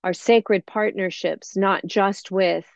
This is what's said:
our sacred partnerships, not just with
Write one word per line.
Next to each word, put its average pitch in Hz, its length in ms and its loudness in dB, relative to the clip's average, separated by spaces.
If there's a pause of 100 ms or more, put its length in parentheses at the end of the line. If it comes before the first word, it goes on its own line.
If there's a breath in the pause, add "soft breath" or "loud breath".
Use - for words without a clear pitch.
our 185 100 -2
sacred 214 520 2
partnerships, 185 880 -4
not 196 300 0
just 196 460 -2
with 175 340 0 (100)